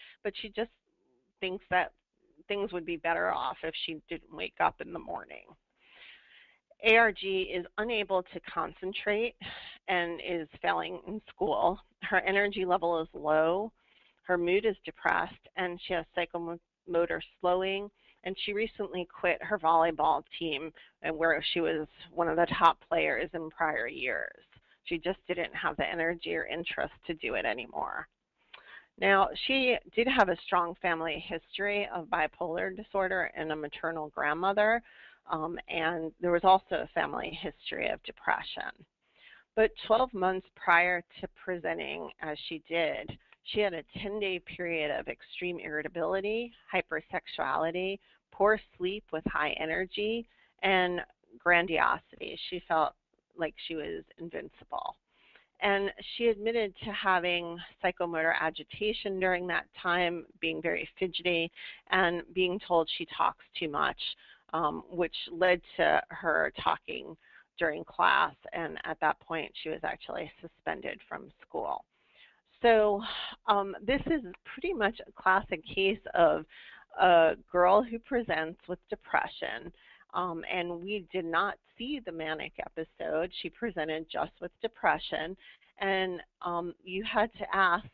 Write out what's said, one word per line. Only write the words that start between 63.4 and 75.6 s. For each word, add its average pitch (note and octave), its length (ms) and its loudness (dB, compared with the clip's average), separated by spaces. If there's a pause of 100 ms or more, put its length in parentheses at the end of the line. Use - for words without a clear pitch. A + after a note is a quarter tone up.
too D#3+ 120 -4
much, D3 300 0 (540)
um, D#3+ 360 0
which E3+ 260 -2 (160)
led F3 300 4 (160)
to D#3 320 4
her D#3+ 420 0 (100)
talking - 540 -4 (420)
during E3 280 -2
class, D#3 500 2 (160)
and E3 320 -6
at D#3+ 160 -8
that D#3 220 0
point D#3+ 280 -6 (140)
she D#3 60 -6
was - 140 -6
actually - 460 -8 (120)
suspended - 640 -8
from - 220 -12 (180)
school. - 380 -6 (760)
So, G#3+ 400 6 (460)
um, G3 340 2
this C4 260 0
is D#4+ 140 0 (220)
pretty F4+ 300 -4
much A3 340 0
a - 60 -20
classic F#3+ 520 2